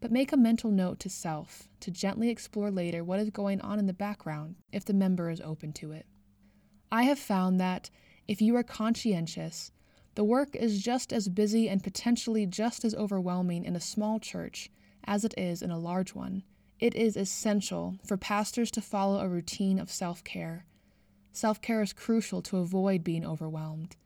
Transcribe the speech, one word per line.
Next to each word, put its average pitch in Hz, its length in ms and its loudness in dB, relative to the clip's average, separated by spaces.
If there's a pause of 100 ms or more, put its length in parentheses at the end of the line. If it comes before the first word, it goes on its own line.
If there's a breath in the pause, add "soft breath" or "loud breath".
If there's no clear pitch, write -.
but 226 120 -4
make 269 200 4
a 311 40 4
mental 233 340 6
note 185 300 2
to - 80 -8
self 165 600 -8 (120)
to - 100 -8
gently 196 380 0
explore 208 420 -2
later 170 320 -2
what 185 180 0
is 214 100 0
going 196 320 0
on 208 160 -2
in 202 80 2
the 185 60 2
background 165 640 -6 (140)
if 196 140 -4
the 214 80 -2
member 185 380 4
is 165 100 -6
open 156 320 -8
to 156 200 -10
it. 156 140 -14 (880 soft breath)
I 226 120 6
have 277 140 6
found 185 420 4
that, 185 280 0 (400 soft breath)
if 208 140 0
you 226 140 6
are 240 60 4
conscientious, 180 1080 -2 (420 soft breath)
the 208 100 2
work 262 300 2
is 208 280 2
just 247 300 -2
as 202 160 0
busy 214 400 4
and 190 140 2
potentially 220 640 0
just 214 380 -2
as 220 100 0
overwhelming 180 680 0
in 175 120 -2
a 165 40 -4
small 214 400 -2
church - 500 -10 (340 soft breath)
as 208 200 0
it 226 140 -2
is 175 240 -2
in 175 80 -2
a 165 80 -2
large 175 360 -2
one. 190 280 -6 (380 soft breath)
It 233 140 4
is 220 220 4
essential 190 880 -2
for 202 120 -2
pastors 214 560 0
to 214 100 -2
follow 196 380 2
a 190 80 0
routine 190 500 0
of 185 120 -6
self-care. 175 760 -8 (640 soft breath)
Self-care 220 500 0
is 196 100 -2
crucial 208 500 0
to - 160 -2
avoid 185 440 2
being 165 220 -2
overwhelmed. 156 800 -6